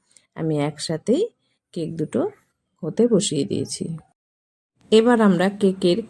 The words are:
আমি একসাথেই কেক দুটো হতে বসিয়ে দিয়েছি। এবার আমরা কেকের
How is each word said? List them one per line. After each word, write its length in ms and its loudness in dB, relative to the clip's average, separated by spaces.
আমি 220 -4
একসাথেই 720 -2
কেক 220 -8
দুটো 340 -4
হতে 240 0
বসিয়ে 380 0
দিয়েছি। 520 -8
এবার 300 6
আমরা 280 4
কেকের 480 0